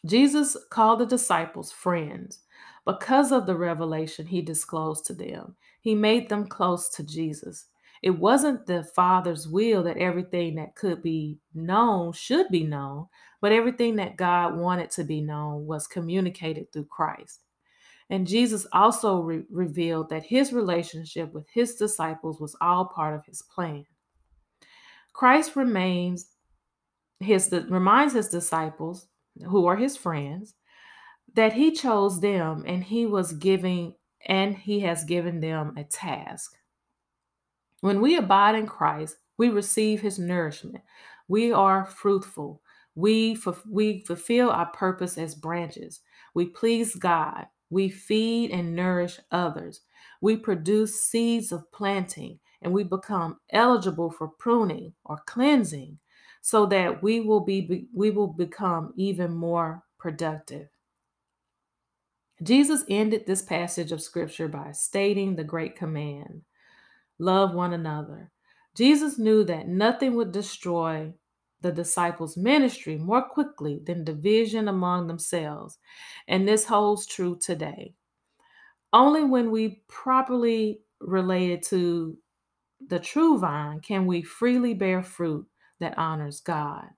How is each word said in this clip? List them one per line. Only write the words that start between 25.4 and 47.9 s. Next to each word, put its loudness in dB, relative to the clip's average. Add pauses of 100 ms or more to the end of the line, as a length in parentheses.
remains 0 (880)
his, 2 (180)
reminds 6
his 0
disciples, -4 (400)
who 4
are 4
his -2
friends, -6 (800)
that 4
he 4
chose 0
them -2
and -4
he -2
was -2
giving, -2 (320)
and 0
he -2
has -2
given -2
them -4
a -10
task. -10 (1200)
When 2
we 4
abide 6
in -2
Christ, -4 (200)
we 4
receive 0
his -4
nourishment. -4 (460)
We 4
are 4
fruitful. -2 (320)
We 2
fu-, -6 (120)
we 0
fulfill 2
our 0
purpose -4
as -8
branches. -10 (340)
We 0
please 0
God. -2 (220)
We 0